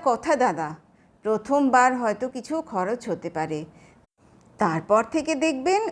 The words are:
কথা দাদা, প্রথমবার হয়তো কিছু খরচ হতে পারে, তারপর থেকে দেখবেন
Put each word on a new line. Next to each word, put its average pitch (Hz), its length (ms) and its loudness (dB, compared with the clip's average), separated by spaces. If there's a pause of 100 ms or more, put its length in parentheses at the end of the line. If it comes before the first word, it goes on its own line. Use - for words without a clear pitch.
কথা 277 300 0
দাদা, 165 400 0 (460)
প্রথমবার 254 720 2
হয়তো 233 340 -2
কিছু 294 320 -6
খরচ 226 480 -4
হতে 170 200 -6
পারে, 156 360 -6 (920)
তারপর 196 460 2
থেকে 311 320 -2
দেখবেন 320 460 2 (100)